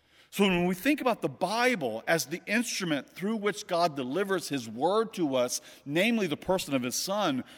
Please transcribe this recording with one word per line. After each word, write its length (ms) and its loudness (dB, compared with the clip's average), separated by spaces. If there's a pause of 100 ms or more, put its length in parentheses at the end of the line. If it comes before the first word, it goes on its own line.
(320)
So 140 0
when 200 4
we 80 2
think 260 0
about 220 0
the 80 0
Bible 760 0
as 180 2
the 200 -8
instrument 640 -2
through 300 -4
which 300 -4
God 280 2
delivers 540 -2
his 180 -4
word 460 0
to 220 0
us, 260 0 (240)
namely 420 2
the 80 -4
person 380 -2
of 80 2
his 140 -2
son, 480 -2 (140)